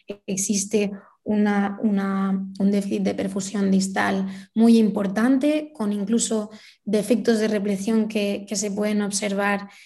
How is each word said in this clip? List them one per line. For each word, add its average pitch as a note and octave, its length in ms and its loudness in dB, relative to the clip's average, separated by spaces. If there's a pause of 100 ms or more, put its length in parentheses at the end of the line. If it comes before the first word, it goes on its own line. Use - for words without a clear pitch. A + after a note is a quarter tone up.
(280)
existe G3+ 640 -2 (320)
una, G#3 600 0
una, G3 640 0 (100)
un G3 140 2
déficit G3+ 320 0
de G3 100 0
perfusión G3 560 -2
distal F#3+ 580 0 (280)
muy A3+ 240 8
importante, A3+ 920 0
con G#3 220 -4
incluso G#3 560 -2 (340)
defectos G#3+ 540 2
de A3 100 2
repleción G#3 600 0
que, G3+ 400 -2
que G#3+ 80 -8
se G#3 160 -4
pueden G#3 320 -2
observar G3+ 680 -2 (160)